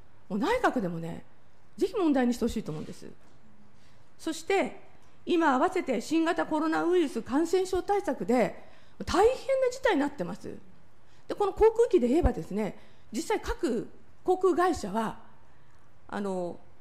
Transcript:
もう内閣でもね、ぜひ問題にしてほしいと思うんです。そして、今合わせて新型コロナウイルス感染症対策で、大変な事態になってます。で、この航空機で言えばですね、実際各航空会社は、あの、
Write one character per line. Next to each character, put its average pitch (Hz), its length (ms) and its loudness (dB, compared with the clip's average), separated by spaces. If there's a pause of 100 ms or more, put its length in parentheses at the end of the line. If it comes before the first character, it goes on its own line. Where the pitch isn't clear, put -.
(300)
も 180 60 -2
う 196 40 0
内 415 200 2
閣 302 220 2
で 185 60 0
も 170 120 -4
ね、 165 240 -8 (540)
ぜ 392 100 2
ひ - 80 -8
問 330 180 4
題 254 140 4
に 240 80 2
し - 20 -6
て 240 80 0
ほ 240 40 2
し 226 100 -4
い - 40 -4
と - 80 -6
思 156 100 -6
う - 20 -10
ん - 20 -12
で - 80 -10
す。 - 140 -12 (1120)
そ 320 120 -4
し - 120 -8
て、 370 360 2 (460)
今 330 300 4
合 - 20 4
わ 330 140 4
せ 359 100 0
て 226 180 0
新 320 260 2
型 330 200 2
コ 302 140 0
ロ 320 100 2
ナ 320 140 2
ウ 349 120 4
イ 359 60 6
ル 277 80 2
ス 226 140 -4
感 302 240 2
染 370 180 2
症 359 160 0
対 392 220 2
策 285 200 -2
で、 220 460 2 (340)
大 370 220 6
変 523 360 2
な 494 100 4
事 508 100 -8
態 440 140 4
に 277 40 4
な 285 80 2
っ 285 40 -6
て - 120 -6
ま 175 120 -6
す。 - 200 -10 (720)
で、 - 60 -6
こ 403 140 0
の 381 60 -2
航 440 180 8
空 466 180 4
機 370 100 6
で 240 80 4
言 277 120 4
え - 20 6
ば 262 120 4
で 160 100 -6
す - 80 -10
ね、 202 260 -2 (340)
実 320 240 -2
際 415 60 -2
各 269 480 -2 (340)
航 370 140 4
空 370 160 4
会 349 220 4
社 185 160 -6
は、 220 260 -2 (960)
あ 202 60 -4
の、 185 400 -4 (220)